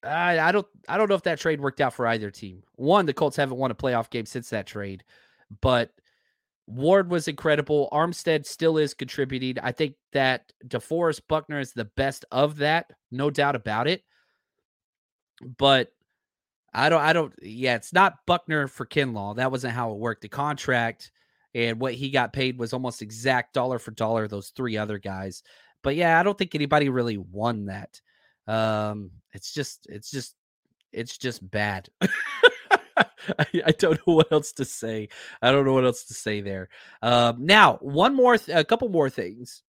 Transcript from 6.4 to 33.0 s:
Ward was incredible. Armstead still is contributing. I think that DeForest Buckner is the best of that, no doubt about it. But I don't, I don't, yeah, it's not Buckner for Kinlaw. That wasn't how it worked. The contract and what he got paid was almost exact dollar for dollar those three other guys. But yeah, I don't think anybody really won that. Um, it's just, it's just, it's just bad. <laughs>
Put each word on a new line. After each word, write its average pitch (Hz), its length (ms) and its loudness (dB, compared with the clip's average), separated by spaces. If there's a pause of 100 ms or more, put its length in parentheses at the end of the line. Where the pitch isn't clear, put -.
Ward 175 440 2
was 175 180 -2
incredible. 147 640 0
Armstead 160 540 0
still 160 320 0
is 151 160 0
contributing. 131 680 -4
I 123 100 -4
think 147 240 -4 (180)
that 131 380 0 (160)
DeForest 160 640 -2
Buckner 151 300 -2
is 127 140 -8
the 113 120 -6
best 135 460 -4
of 147 260 2
that, 151 340 0 (200)
no 139 180 0
doubt 143 260 0
about 113 320 -2
it. 180 160 -4 (1500)
But 135 360 4 (800)
I 139 160 2
don't, 160 120 4
I 156 120 4
don't, 156 280 0
yeah, 120 340 -2
it's - 180 -10
not 180 320 4
Buckner 156 420 0
for - 180 -10
Kinlaw. 107 500 -2
That 131 160 0
wasn't 127 220 -6
how 117 180 -4
it 101 80 -10
worked. 113 220 -6
The 107 80 -16
contract 135 840 -2 (420)
and 117 260 -2
what 127 140 -4
he 135 160 -8
got 123 240 0
paid 131 240 -2
was 117 160 -4
almost 127 280 -6
exact 117 520 -2
dollar 127 240 -2
for 117 140 -10
dollar 110 360 -2
those 101 220 -10
three 120 260 -6
other 107 220 -4
guys. 95 460 -10 (400)
But 139 140 -2
yeah, 165 200 4
I 175 60 4
don't 196 140 0
think 180 180 -4
anybody 147 320 2
really 120 300 0
won 101 480 -4
that. 98 340 -12 (480)
Um, 107 640 -2 (220)
it's - 200 -16
just, - 360 -10
it's - 200 -16
just, 135 260 -12 (580)
it's 117 240 -10
just 113 340 -8
bad. 104 440 -4
<laughs> - 60 -8 (1400)